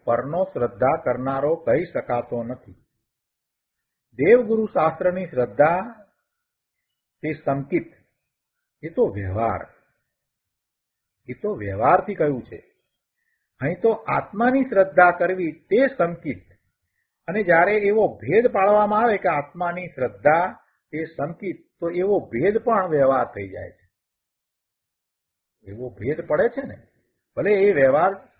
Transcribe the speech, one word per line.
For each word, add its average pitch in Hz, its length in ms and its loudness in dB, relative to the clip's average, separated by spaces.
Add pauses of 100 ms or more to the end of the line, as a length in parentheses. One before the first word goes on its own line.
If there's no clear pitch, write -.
પરનો 143 400 -2
શ્રદ્ધા 131 600 -2
કરનારો 135 520 -2
કહી 156 300 0
શકાતો 120 580 -6
નથી. 120 280 -14 (1400)
દેવગુરુ 220 520 2
શાસ્ત્રની 180 600 -2
શ્રદ્ધા 147 540 0 (1400)
તે 156 120 -4
સંકિત, 139 600 -4 (880)
એ 156 60 -10
તો 233 180 0
વ્યવહાર, 98 540 -4 (1700)
એ 127 60 -10
તો 208 220 -6
વ્યવહારથી 127 600 0
કહ્યું 143 260 -2
છે. - 180 -18 (1040)
અહીં 165 200 -4
તો 226 80 4
આત્માની 226 760 0
શ્રદ્ધા 180 480 4
કરવી 180 400 -2
તે 233 360 0 (100)
સંકિત, 170 460 -4 (840)
અને 202 160 -2
જ્યારે 175 340 4
એવો 202 300 2
ભેદ 196 400 2
પાડવામાં 208 560 2
આવે 220 140 2
કે 185 120 -2
આત્માની 175 580 -4
શ્રદ્ધા 160 720 0 (320)
તે 156 140 -8
સંકિત, 165 520 -8 (220)
તો 165 100 -4
એવો 185 300 0
ભેદ 180 380 -2
પણ 214 300 0
વ્યવહાર 135 380 2
થઈ 101 240 -10
જાય 92 220 -14
છે. - 140 -20 (1900)
એવો 120 180 -12
ભેદ 147 380 -6
પડે 170 220 2
છે - 120 -10
ને, - 160 -12 (580)
ભલે 180 160 0
એ 202 220 4
વ્યવહાર 147 380 4 (280)